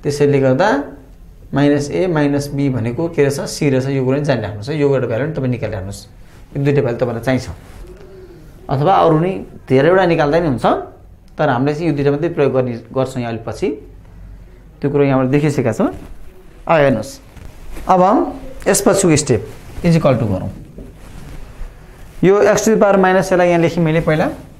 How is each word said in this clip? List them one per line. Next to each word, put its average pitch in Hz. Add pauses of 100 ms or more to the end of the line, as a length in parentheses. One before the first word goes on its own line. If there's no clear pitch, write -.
त्यसैले 143
गर्दा 135 (840)
माइनस 143
a 180
माइनस 143
b 139
भनेको 120
के 147
रहेछ, 139
c 147
रहेछ। 127
यो 135
कुरा 131
पनि 151
जानिराख्नुहोस् 107
है, 156
यो 143
एउटा 120
भ्यालु 117
पनि 156
तपाईँ 131
निकालिराख्नुहोस्। 101 (500)
यो 139
दुईवटा 143
भ्यालु 117
तपाईँलाई 117
चाहिन्छ, 131 (1200)
अथवा 147
अरू 165
नि 180 (360)
धेरैवटा 165
निकाल्दा 156
नि 175
हुन्छ, 120 (720)
तर 151
हामीले 139
चाहिँ 165
यो 147
दुईवटा 143
मात्रै 156
प्रयोग 135
गर्ने 123 (200)
गर्छौँ 127
यहाँ 117
अलिक 110
पछि। 143 (1080)
त्यो 143
कुरो 143
यहाँबाट 131
देखिसकेका 135
छौँ। 233 (760)
अब 170
हेर्नुहोस्, 127 (760)
अब 185 (680)
यसपछिको 185
step 123 (420)
is 165
equal 151
to 113
गरौँ। 95 (1700)
यो 202
x 202
to 220
the 190
power 196
minus, 185
यसलाई 180
यहाँ 170
लेखेँ 170
मैले 160
पहिला 160 (340)